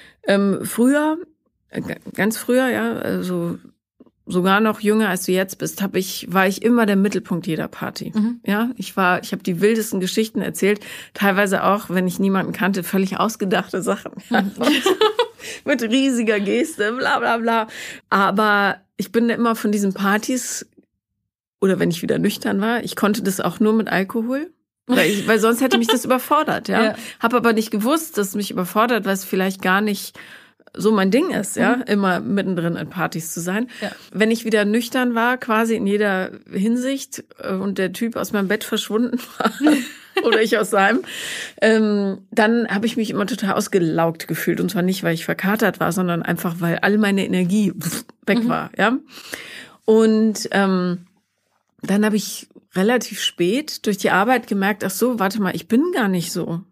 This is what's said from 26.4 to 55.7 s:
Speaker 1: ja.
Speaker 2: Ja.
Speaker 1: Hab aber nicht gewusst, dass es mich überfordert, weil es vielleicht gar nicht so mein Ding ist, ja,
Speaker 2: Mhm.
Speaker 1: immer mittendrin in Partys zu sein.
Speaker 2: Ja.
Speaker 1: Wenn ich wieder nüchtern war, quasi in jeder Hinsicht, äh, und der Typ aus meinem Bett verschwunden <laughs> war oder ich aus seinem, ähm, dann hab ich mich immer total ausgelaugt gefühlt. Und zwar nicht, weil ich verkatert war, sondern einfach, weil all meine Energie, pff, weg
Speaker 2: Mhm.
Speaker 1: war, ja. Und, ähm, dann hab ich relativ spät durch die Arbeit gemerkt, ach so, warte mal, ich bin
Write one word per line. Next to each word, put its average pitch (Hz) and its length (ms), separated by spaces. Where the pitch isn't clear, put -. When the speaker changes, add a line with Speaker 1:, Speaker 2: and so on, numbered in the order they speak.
Speaker 1:
ja. 208 160
Speaker 2:
Ja. 214 120
Speaker 1:
Hab 247 140
aber 233 200
nicht 220 180
gewusst, 254 480
dass 196 100
es - 60
mich 202 160
überfordert, 214 540
weil 196 100
es 190 100
vielleicht 190 380
gar 185 180
nicht 208 360
so 214 200
mein 190 180
Ding 294 200
ist, 196 260
ja, 220 200
Speaker 2:
Mhm. 262 100
Speaker 1:
immer 196 340
mittendrin 175 560
in 156 120
Partys 165 440
zu 170 80
sein. 196 260
Speaker 2:
Ja. 208 100
Speaker 1:
Wenn 220 180
ich 226 140
wieder 214 180
nüchtern 240 520
war, 240 220
quasi 226 380
in 202 120
jeder 202 440
Hinsicht, 247 720
äh, - 140
und 190 240
der 185 160
Typ 226 220
aus - 160
meinem 196 160
Bett - 160
verschwunden 220 540
<laughs> - 80
war - 140
oder 220 160
ich 226 160
aus 208 120
seinem, 214 320
ähm, 208 580
dann 226 380
hab 208 160
ich 226 100
mich 220 140
immer 208 160
total 208 300
ausgelaugt 165 720
gefühlt. 170 320
Und 180 100
zwar 180 100
nicht, 185 220
weil 170 100
ich 165 120
verkatert 196 560
war, 165 100
sondern 170 320
einfach, 175 360
weil 170 220
all 202 160
meine 196 280
Energie, 185 520
pff, - 280
weg 220 180
Speaker 2:
Mhm. 233 60
Speaker 1:
war, 156 280
ja. 226 200
Und, 220 640
ähm, 185 540
dann 208 240
hab 214 80
ich - 340
relativ 214 460
spät 220 640
durch 202 120
die - 140
Arbeit 233 360
gemerkt, 202 380
ach 190 60
so, 233 280
warte 196 220
mal, 185 140
ich 170 120
bin 247 160